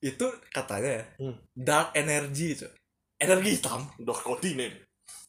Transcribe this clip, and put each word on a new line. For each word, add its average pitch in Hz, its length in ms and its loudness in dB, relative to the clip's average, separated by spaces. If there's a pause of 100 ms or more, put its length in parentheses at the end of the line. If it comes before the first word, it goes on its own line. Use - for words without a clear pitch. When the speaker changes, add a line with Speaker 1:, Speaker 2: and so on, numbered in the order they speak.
Speaker 1:
Itu 151 240 -2 (240)
katanya 123 440 -2
ya, 113 100 -4 (160)
Speaker 2:
Hmm. 131 160 -6 (160)
Speaker 1:
dark 151 420 4
energy, 147 640 0
Cok. - 160 -12 (460)
Energi 190 360 6
hitam. - 280 -2 (160)
Speaker 2:
Dark 113 240 -4
continent. 127 540 -2 (540)